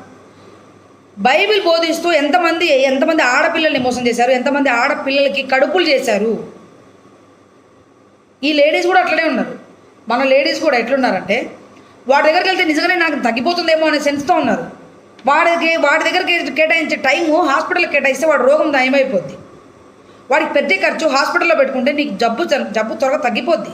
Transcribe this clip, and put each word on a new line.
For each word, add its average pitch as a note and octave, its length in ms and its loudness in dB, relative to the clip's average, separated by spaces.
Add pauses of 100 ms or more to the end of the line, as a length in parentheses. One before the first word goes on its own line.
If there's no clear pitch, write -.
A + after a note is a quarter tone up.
(1200)
బైబిల్ F4+ 440 2
బోధిస్తూ E4 480 0
ఎంతమంది, E4 720 2
ఎంతమంది C#4+ 400 2
ఆడపిల్లల్ని D4+ 560 0
మోసం B3 280 -2
చేశారు, A#3+ 240 0
ఎంతమంది C4+ 380 0
ఆడపిల్లలకి C#4 720 -2
కడుపులు D4+ 460 0
చేశారు. A3 600 -2 (2000)
ఈ D4 100 0
లేడీస్ D#4 340 2
కూడా F#4 120 4
అట్లనే E4 240 0
ఉన్నారు. B3+ 360 -4 (500)
మన B3 140 -2
లేడీస్ D4+ 380 2
కూడా D4 160 2
ఎట్లున్నారంటే, A#3 760 -2 (520)
వాడి C#4+ 200 4
దగ్గరికి F#4 220 2
వెళ్తే F#4 140 0
నిజంగానే E4+ 320 0
నాకు E4 200 0
తగ్గిపోతుందేమో D#4+ 720 0
అనే D4+ 120 0
సెన్స్తో C#4+ 340 0
ఉన్నారు. A#3+ 280 0 (640)
వాడికి, E4 520 2
వాడి D4+ 260 2
దగ్గరికి E4+ 480 -2
కేటాయించే D#4 440 0
టైము D#4 460 0
హాస్పిటల్కి D#4+ 500 -2
కేటాయిస్తే C4+ 360 0
వాడి C#4+ 160 2
రోగం D4+ 280 2
నయమైపోద్ది. C4 600 0 (1000)
వాడికి D4+ 220 0
పెట్టే D4+ 220 0
ఖర్చు D#4 320 0
హాస్పిటల్లో D4+ 480 0
పెట్టుకుంటే C4 360 0
నీకు C#4+ 240 -4
జబ్బు A3+ 280 -2
జ-, A#3+ 280 -2
జబ్బు A3 220 -4
త్వరగా C#4 240 -2
తగ్గిపోద్ది. A#3+ 560 -2